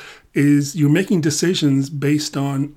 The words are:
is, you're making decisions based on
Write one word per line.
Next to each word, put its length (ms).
is, 420
you're 140
making 320
decisions 720
based 440
on 400